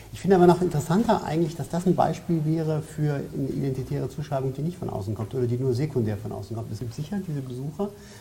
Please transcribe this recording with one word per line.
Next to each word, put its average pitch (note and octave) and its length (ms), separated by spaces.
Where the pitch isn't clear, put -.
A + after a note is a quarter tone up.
ich - 80
finde F#3+ 140
aber F3 120
noch F3 140
interessanter F#3 600
eigentlich, D#3+ 320
dass C3+ 140
das F3 180
ein F3 80
Beispiel D#3+ 500
wäre D#3 360
für D3+ 340
eine C#3 340
identitäre C3+ 600
Zuschreibung, C3+ 440
die C#3+ 80
nicht F3 160
von - 120
außen G#2 260
kommt G#2+ 180
oder B2+ 140
die A#2+ 100
nur C3 160
sekundär A#2 440
von - 140
außen G#2+ 240
kommt. G#2+ 160
Es G#2+ 80
gibt A2+ 140
sicher G3 320
diese D3 160
Besucher, C3+ 480